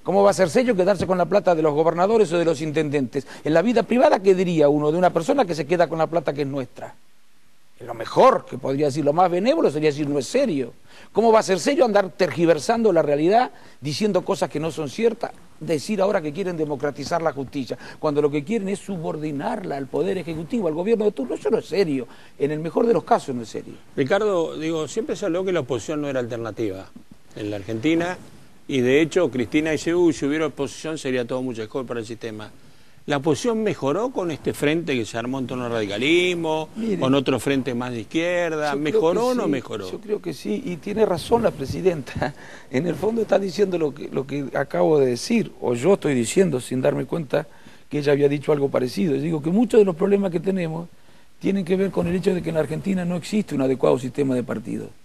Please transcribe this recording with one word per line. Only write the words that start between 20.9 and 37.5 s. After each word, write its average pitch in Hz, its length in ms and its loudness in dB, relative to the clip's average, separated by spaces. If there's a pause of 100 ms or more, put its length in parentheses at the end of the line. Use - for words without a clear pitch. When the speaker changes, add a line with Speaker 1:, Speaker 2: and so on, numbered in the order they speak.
Speaker 1:
de 208 80 2
turno, 262 240 -6
eso - 140 -4
no 214 80 4
es 151 80 -4
serio. 151 420 -2 (320)
En 143 120 0
el 151 80 -4
mejor 170 280 0
de 233 60 4
los 165 100 2
casos 170 320 2
no 123 60 -6
es 110 80 -10
serio. - 240 -12 (240)
Speaker 2:
Ricardo, 170 600 2
digo, 156 300 -4
siempre 226 300 -6
se 208 80 -6
habló 180 180 0
que 190 80 -2
la 170 100 0
oposición 139 400 -4
no 147 60 -4
era 131 140 -2
alternativa 110 640 -6 (500)
en 107 140 -8
la 104 80 -6
Argentina, 156 600 -2 (520)
y 139 100 0
de 127 220 4
hecho 165 280 2
Cristina 151 420 0
dice, 156 220 -2
"Uy, 175 200 4
si - 120 -6
hubiera 151 220 0
oposición 143 500 -8
sería 127 280 -4
todo 127 160 -4
mucho 123 200 -6
mejor 120 240 -6
para 120 140 -8
el 110 60 -8
sistema". 107 440 -12 (580)
¿La 147 100 0
oposición 170 440 0
mejoró 202 480 0
con 190 220 -4
este 143 240 -4
frente 156 400 0
que 117 100 -2
se - 140 -12
armó 127 180 -4
en 131 80 -4
torno 127 200 -6
al 117 60 -4
radicalismo, 156 1040 0
Speaker 1:
Mire, 214 240 -4
Speaker 2:
con 135 140 2
otro 135 260 2
frente 135 360 -2